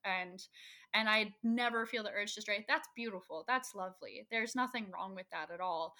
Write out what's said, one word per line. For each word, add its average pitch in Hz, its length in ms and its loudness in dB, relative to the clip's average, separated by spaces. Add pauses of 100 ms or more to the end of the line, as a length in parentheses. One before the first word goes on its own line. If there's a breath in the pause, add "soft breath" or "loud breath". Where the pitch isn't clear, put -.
and, 185 400 -2 (520 loud breath)
and 220 120 6
I 214 360 6
never 233 420 4
feel 226 180 -2
the 208 80 -4
urge 208 220 -2
to 214 80 -8
stray," 208 260 0
that's 311 280 2
beautiful. 190 520 -6
That's 254 280 0
lovely. 190 560 -8
There's 226 240 0
nothing 247 360 0
wrong 185 220 -6
with 185 180 -10
that 165 200 -6
at 175 100 -6
all. 165 380 -2